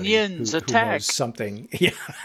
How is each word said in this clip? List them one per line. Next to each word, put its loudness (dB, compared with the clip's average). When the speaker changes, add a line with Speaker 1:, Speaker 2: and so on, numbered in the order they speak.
Speaker 1:
Minions, 2
Speaker 2:
who, 0
who -2
Speaker 1:
attack. 2
Speaker 2:
knows -2
something. -4
<laughs> -6
Yeah. 4